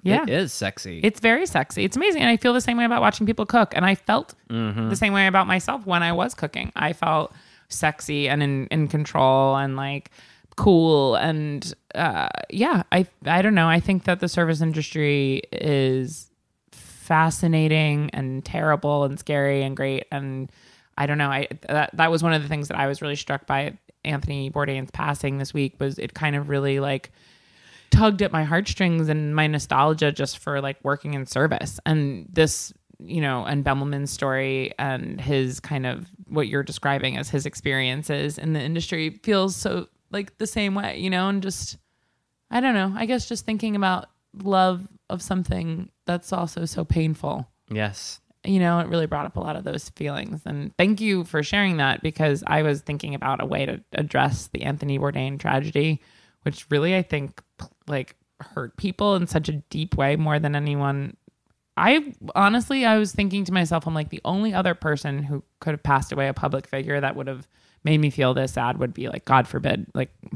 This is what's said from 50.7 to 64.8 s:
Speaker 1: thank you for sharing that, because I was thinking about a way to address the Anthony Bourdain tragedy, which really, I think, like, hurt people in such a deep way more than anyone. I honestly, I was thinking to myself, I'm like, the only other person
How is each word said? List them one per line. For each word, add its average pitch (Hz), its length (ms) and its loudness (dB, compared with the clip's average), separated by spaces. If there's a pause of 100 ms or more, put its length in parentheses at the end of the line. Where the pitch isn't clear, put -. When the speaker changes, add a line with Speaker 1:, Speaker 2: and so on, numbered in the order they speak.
Speaker 1:
thank 196 220 2
you 196 240 0
for 151 180 -2
sharing 190 360 0
that, 135 240 0
because 151 440 0
I 151 160 2
was 147 180 0
thinking 143 340 -8
about 135 280 -4
a - 40 -4
way 143 200 -2
to 123 160 -8 (100)
address 139 560 0
the - 140 -8
Anthony 139 360 -2
Bourdain 139 400 -4
tragedy, 147 640 0 (420)
which 147 280 -6
really, 156 260 2
I 185 60 2
think, 147 400 -6 (460)
like, 139 280 -6 (240)
hurt - 360 -12
people 202 400 0
in 175 100 0
such 156 220 -2
a 151 60 -4 (160)
deep - 260 -4
way 143 200 2
more 156 220 2
than 147 180 0
anyone. 143 600 -2 (600)
I 294 380 4 (200)
honestly, 233 520 2
I 220 120 6
was 214 140 2
thinking 196 320 0
to 175 80 -4
myself, 165 340 0
I'm 160 80 -2
like, 151 160 -2
the - 140 -12
only 196 300 0
other 185 200 2
person 147 480 -2